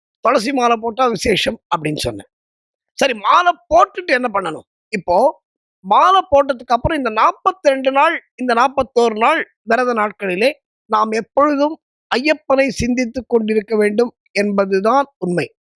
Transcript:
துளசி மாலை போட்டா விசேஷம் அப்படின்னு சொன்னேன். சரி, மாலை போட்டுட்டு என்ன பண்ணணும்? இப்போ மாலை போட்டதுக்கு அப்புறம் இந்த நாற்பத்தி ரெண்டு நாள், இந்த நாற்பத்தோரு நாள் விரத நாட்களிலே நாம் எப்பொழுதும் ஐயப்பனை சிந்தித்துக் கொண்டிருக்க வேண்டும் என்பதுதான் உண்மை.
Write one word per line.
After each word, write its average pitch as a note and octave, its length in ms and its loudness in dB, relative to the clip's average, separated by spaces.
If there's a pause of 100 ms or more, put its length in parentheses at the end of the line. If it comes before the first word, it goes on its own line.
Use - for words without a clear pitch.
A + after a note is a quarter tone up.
(240)
துளசி A#3+ 340 0
மாலை A#3+ 240 2
போட்டா A#3 220 -2 (120)
விசேஷம் G3 420 -2 (160)
அப்படின்னு D3+ 320 -6
சொன்னேன். G#2 240 -8 (720)
சரி, C4+ 140 0 (120)
மாலை F4 260 2 (200)
போட்டுட்டு F4+ 460 0
என்ன B3 180 -4
பண்ணணும்? D#3+ 300 -6 (300)
இப்போ F3 200 -2 (760)
மாலை F4 280 4 (120)
போட்டதுக்கு C4+ 420 0
அப்புறம் D4+ 260 -2
இந்த B3 100 -2 (100)
நாற்பத்தி F4 540 0
ரெண்டு C4+ 240 0
நாள், D#4+ 180 2 (240)
இந்த B3 180 -2
நாற்பத்தோரு B3+ 680 0
நாள் C4 160 2 (300)
விரத B3 300 0
நாட்களிலே G3+ 500 -2 (440)
நாம் G#3+ 260 0
எப்பொழுதும் C#4+ 540 0 (360)
ஐயப்பனை C4+ 560 0 (140)
சிந்தித்துக் A#3+ 520 -4
கொண்டிருக்க A3 500 0
வேண்டும் G#3 300 0 (280)
என்பதுதான் G3+ 680 0 (180)
உண்மை. F3 220 -2 (320)